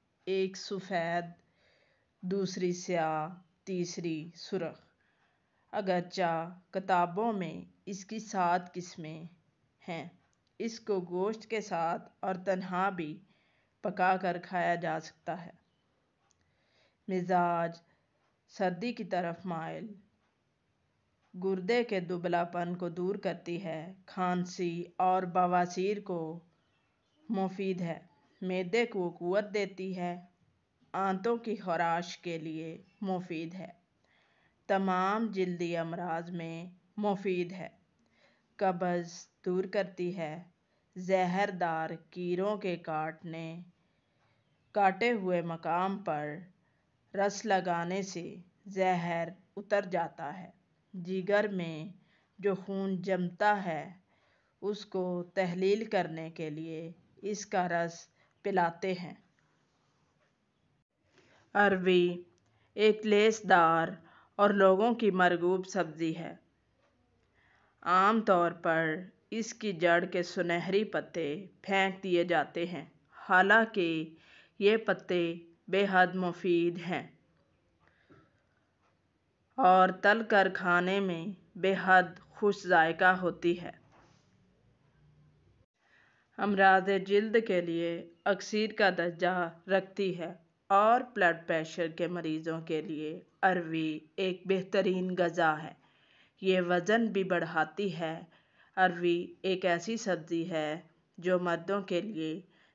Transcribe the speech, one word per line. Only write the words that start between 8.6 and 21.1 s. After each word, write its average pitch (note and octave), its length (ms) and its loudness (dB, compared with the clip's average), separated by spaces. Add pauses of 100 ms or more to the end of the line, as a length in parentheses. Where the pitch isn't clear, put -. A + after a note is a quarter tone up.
किस्में E3 540 -12 (540)
हैं। E3 280 -10 (500)
इसको A3 420 -4
गोश्त F#3 480 -4
के A3 120 -2
साथ E3+ 640 -4
और F#3 120 -2 (100)
तन्हा F#3 460 0
भी F3 140 -6 (800)
पकाकर F#3 560 0
खाया F3 360 -2
जा E3 240 -4
सकता - 340 -12
है। E3+ 180 -14 (1600)
मिजाज F3 720 0 (760)
सर्दी F#3 400 -2
की A3+ 140 -8
तरफ F3 400 -4
माइल, E3 420 -8 (1500)